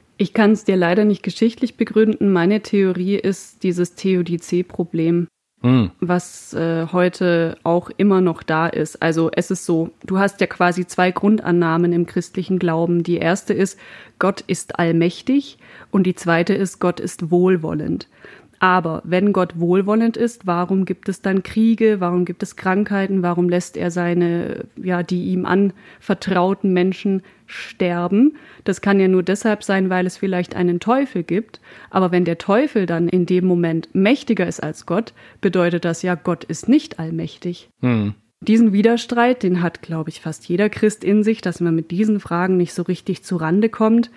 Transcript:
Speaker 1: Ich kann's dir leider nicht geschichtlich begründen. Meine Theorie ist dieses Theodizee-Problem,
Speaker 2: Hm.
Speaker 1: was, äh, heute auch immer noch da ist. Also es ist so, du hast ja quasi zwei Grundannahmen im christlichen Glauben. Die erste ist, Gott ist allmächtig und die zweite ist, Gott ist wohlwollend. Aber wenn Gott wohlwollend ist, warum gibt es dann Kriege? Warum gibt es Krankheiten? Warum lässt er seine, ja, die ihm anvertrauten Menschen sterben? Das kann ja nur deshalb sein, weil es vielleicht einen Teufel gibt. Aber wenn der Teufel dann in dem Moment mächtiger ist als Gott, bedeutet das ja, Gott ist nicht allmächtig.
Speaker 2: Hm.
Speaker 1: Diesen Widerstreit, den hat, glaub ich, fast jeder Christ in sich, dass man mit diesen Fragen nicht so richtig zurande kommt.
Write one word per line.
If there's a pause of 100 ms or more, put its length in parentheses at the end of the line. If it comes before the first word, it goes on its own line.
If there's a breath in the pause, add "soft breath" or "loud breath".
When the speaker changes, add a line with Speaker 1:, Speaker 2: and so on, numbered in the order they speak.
(180)
Speaker 1:
Ich
kann's
dir
leider
nicht
geschichtlich
begründen.
Meine
Theorie
ist
dieses
Theodizee-Problem, (340)
Speaker 2:
Hm.
Speaker 1:
was,
äh,
heute
auch
immer
noch
da
ist.
Also
es
ist
so, (160)
du
hast
ja
quasi
zwei
Grundannahmen
im
christlichen
Glauben.
Die
erste
ist, (400 loud breath)
Gott
ist
allmächtig (340 loud breath)
und
die
zweite
ist,
Gott
ist
wohlwollend. (520 loud breath)
Aber
wenn
Gott
wohlwollend
ist,
warum
gibt
es
dann
Kriege?
Warum
gibt
es
Krankheiten?
Warum
lässt
er
seine, (160)
ja,
die
ihm
anvertrauten
Menschen (240 soft breath)
sterben? (260 loud breath)
Das
kann
ja
nur
deshalb
sein,
weil
es
vielleicht
einen
Teufel
gibt. (300 loud breath)
Aber
wenn
der
Teufel
dann
in
dem
Moment
mächtiger
ist
als
Gott, (280 loud breath)
bedeutet
das
ja,
Gott
ist
nicht
allmächtig. (140)
Speaker 2:
Hm. (280)
Speaker 1:
Diesen
Widerstreit,
den
hat,
glaub
ich,
fast
jeder
Christ
in
sich,
dass
man
mit
diesen
Fragen
nicht
so
richtig
zurande
kommt.